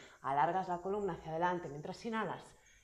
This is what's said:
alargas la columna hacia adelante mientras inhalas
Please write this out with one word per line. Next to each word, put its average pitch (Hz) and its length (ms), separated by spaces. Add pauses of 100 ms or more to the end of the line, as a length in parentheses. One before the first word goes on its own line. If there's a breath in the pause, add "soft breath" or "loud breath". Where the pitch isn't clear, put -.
(220 loud breath)
alargas 165 460
la 175 120
columna 196 340
hacia 160 180
adelante 170 380
mientras 151 360
inhalas 208 380 (400 soft breath)